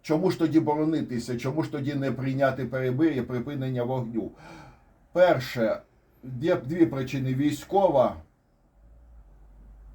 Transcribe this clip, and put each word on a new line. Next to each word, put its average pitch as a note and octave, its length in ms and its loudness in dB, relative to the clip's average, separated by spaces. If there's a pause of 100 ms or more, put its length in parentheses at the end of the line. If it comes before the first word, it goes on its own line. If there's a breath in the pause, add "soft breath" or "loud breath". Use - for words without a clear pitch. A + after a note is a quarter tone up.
Чому E3+ 300 0
ж - 80 -4
тоді D#3 200 4
боронитися? C#3+ 800 -2
Чому C#3+ 260 -2
ж - 80 -6
тоді C#3+ 220 -4
не C3+ 180 -2
прийняти C3 540 0
перемир'я, C3 580 0
припинення B2+ 600 -4
вогню? A2+ 480 -4 (800 loud breath)
Перше, C3 720 2 (600)
є E3+ 140 2
дві D#3+ 300 2
причини: C3 480 -2
військова C#3+ 840 2 (1800)